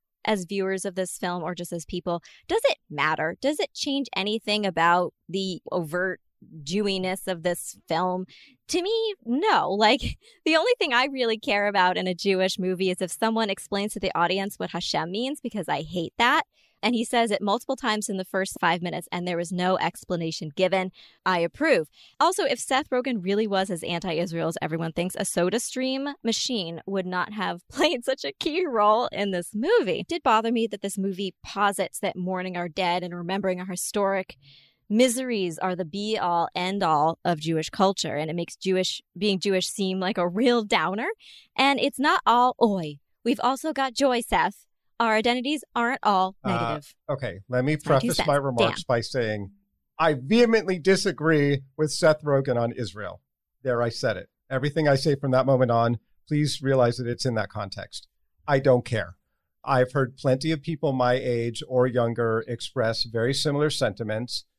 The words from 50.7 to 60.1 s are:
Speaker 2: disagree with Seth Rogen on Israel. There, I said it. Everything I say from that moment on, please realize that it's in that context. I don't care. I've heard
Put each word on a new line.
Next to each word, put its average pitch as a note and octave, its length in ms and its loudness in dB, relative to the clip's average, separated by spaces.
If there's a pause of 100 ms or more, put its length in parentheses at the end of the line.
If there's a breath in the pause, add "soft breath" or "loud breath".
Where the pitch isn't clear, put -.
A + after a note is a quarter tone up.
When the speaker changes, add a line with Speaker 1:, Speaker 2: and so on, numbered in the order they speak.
Speaker 2:
disagree D3+ 840 4 (160)
with D3+ 140 2
Seth D#3 320 4
Rogen C3+ 380 2
on A#2 120 0
Israel. G2 480 -8 (420)
There, B2 180 0
I A#2+ 80 2
said A2+ 280 -2
it. - 120 -12 (200)
Everything C#3+ 380 0
I C#3 80 6
say C#3 200 2
from C#3 160 -2
that C3 140 6
moment B2+ 260 4
on, A#2 280 4 (280)
please D3+ 340 0
realize C3 360 4
that B2 100 -6
it's A#2+ 180 -4
in B2 100 0
that G#2 140 -2
context. G2+ 580 -10 (400)
I C#3+ 120 4
don't B2+ 260 4
care. G2 300 -4 (500)
I've B2+ 280 2
heard C3+ 240 0